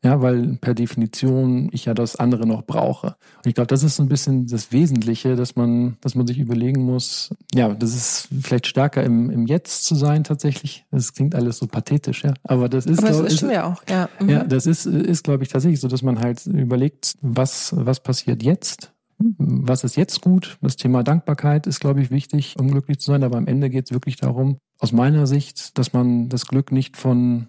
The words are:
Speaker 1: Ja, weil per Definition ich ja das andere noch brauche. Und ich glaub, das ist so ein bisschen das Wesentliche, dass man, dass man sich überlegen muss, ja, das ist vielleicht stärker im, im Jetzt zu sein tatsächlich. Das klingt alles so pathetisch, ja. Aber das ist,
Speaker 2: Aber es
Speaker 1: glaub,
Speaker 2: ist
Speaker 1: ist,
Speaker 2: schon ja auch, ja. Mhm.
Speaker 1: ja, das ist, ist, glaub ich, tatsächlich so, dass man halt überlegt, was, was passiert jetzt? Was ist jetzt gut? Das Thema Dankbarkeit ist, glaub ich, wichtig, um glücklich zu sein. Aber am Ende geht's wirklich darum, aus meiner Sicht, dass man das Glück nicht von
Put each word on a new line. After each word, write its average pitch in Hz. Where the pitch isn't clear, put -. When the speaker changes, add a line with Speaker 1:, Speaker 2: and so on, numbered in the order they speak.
Speaker 1:
Ja, 131
weil 123
per 120
Definition 127
ich -
ja 117
das 117
andere 120
noch 110
brauche. -
Und -
ich 120
glaub, 123
das 135
ist 147
so 147
ein 135
bisschen 135
das 120
Wesentliche, 127
dass 123
man, 120
dass 135
man 123
sich 123
überlegen 123
muss, 127
ja, 113
das 113
ist -
vielleicht 127
stärker 135
im, 120
im 117
Jetzt -
zu 160
sein 147
tatsächlich. -
Das 131
klingt 143
alles 120
so -
pathetisch, 127
ja. 139
Aber 123
das 127
ist, 165
Speaker 2:
Aber 214
es 151
Speaker 1:
glaub, 156
Speaker 2:
ist -
Speaker 1:
ist, 156
Speaker 2:
schon -
ja 202
auch, 175
ja. 185
Mhm. 196
Speaker 1:
ja, 147
das 131
ist, 165
ist, 160
glaub 139
ich, 131
tatsächlich 143
so, 131
dass 127
man 127
halt 120
überlegt, 135
was, 131
was 127
passiert 120
jetzt? -
Was 131
ist 120
jetzt -
gut? -
Das 135
Thema 127
Dankbarkeit 147
ist, 147
glaub 139
ich, 131
wichtig, 139
um 131
glücklich 139
zu -
sein. 139
Aber 120
am 117
Ende 135
geht's 131
wirklich 127
darum, 131
aus -
meiner 139
Sicht, -
dass 123
man 123
das 123
Glück 135
nicht 135
von 123